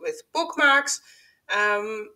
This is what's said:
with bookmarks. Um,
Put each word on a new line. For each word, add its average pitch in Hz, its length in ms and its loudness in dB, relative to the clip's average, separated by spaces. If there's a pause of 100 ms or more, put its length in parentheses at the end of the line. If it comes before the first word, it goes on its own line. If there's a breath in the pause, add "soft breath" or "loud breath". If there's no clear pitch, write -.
with 160 220 -8 (100)
bookmarks. 294 680 2 (560 soft breath)
Um, 208 600 -2